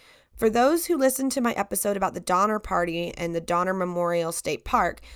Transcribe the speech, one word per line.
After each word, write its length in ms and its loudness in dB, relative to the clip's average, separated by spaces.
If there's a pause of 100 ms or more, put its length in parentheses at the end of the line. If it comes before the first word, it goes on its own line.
(360)
For 140 2
those 380 2
who 100 2
listened 360 2
to 80 -2
my 120 0
episode 420 -2
about 200 -2
the 40 -8
Donner 380 2
Party 580 -2
and 200 -4
the 60 -2
Donner 340 0
Memorial 560 0
State 340 -4
Park, 360 0 (140)